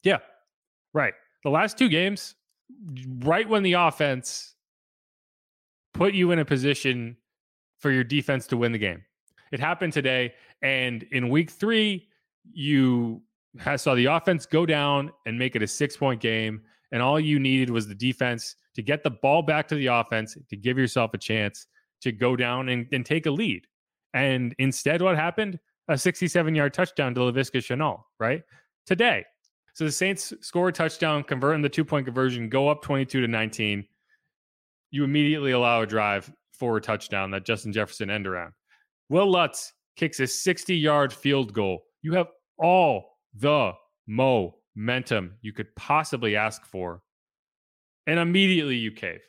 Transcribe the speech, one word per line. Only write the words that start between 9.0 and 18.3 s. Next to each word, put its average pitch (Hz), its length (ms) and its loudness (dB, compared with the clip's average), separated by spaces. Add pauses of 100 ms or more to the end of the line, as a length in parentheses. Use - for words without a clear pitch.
It 127 80 -6
happened 165 320 -2
today, 127 400 0 (300)
and 127 400 -2 (100)
in 123 160 0
week 160 220 2
three, 214 580 0 (420)
you 127 720 0 (380)
ha-, 139 160 -2
saw 131 180 2
the 123 120 4
offense 165 400 2
go 160 180 2
down 143 480 0 (140)
and 117 120 -4
make 127 160 -2
it 110 80 2
a 104 40 0
six-point 123 560 -2
game, 110 400 -2 (300)
and 120 100 -2
all 143 180 2
you 151 180 2
needed 131 300 2
was 117 180 -2
the 104 80 -12
defense 120 640 -2 (200)